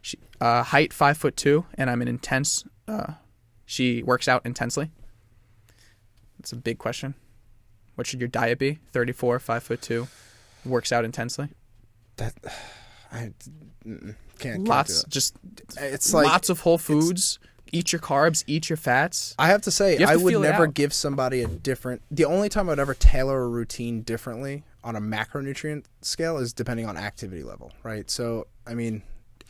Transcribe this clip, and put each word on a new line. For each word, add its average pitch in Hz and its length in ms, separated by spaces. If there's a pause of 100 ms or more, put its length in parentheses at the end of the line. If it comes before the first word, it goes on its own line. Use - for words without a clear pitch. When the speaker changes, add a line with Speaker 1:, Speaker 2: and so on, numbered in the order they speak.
Speaker 1:
She, - 160 (220)
uh, 120 220
height 139 300
five-foot-two, 143 840
and 131 160
I'm 120 100
an 120 60
intense," 131 560 (240)
uh, 208 280 (520)
she 123 380
works 123 240
out 127 180
intensely. 123 460 (1500)
That's - 140
a 117 40
big 117 220
question. 135 360 (800)
"What 123 120
should 127 140
your 120 80
diet 120 300
be? 143 200 (140)
Thirty-four, 123 480
five-foot-two, 117 680 (560)
works 127 280
out 120 120
intensely." 120 440 (680)
Speaker 2:
That, - 240
<sighs> - 720
I, 117 200 (540)
mm-mm, 107 280 (240)
can't, 123 180
can't 190 80
Speaker 1:
Lots, 139 400
Speaker 2:
do - 20
it. 151 40
Speaker 1:
just - 260 (420)
Speaker 2:
It's 139 340
like, 151 140
Speaker 1:
lots 170 240
of 175 100
whole 170 160
Speaker 2:
it's 165 80
Speaker 1:
foods. 165 540 (340)
Eat - 200
your 165 80
carbs, 156 460
eat 160 240
your 160 60
fats. 139 600
Speaker 2:
I 156 120
have 208 140
to - 100
say, 196 220
Speaker 1:
You 139 60
have 160 100
Speaker 2:
I - 40
Speaker 1:
to 165 60
Speaker 2:
would 180 100
Speaker 1:
feel - 140
it - 60
Speaker 2:
never 165 180
Speaker 1:
out. 139 60
Speaker 2:
give 143 180
somebody 131 500
a 113 60
different, 127 600
the 151 160
only 190 240
time 202 200
I'd 151 100
ever 139 160
tailor 135 480
a 123 60
routine 117 540
differently 127 600 (220)
on 117 100
a 107 60
macronutrient 135 840 (180)
scale 165 360
is 120 140
depending 117 340
on 101 100
activity 92 460
level, 60 300 (100)
right? 107 260
So, 117 380 (180)
I 117 100
mean, 113 280 (480)